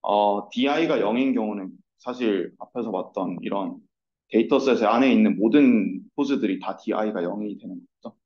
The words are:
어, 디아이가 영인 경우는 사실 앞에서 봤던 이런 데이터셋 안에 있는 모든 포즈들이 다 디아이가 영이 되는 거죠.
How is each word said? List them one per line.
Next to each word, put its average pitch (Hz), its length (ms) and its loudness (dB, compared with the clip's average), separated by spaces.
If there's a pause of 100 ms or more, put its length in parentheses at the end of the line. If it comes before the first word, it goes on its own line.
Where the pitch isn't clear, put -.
어, 101 480 0
디아이가 143 500 0
영인 120 340 0
경우는 104 360 -4 (280)
사실 120 600 -4
앞에서 110 320 -8
봤던 92 500 -6
이런 90 360 -6 (500)
데이터셋 131 560 2
안에 120 280 4
있는 107 240 4
모든 113 680 4 (120)
포즈들이 139 460 -2
다 98 160 -8
디아이가 107 440 -4
영이 101 380 -6
되는 - 220 -14 (200)
거죠. - 260 -18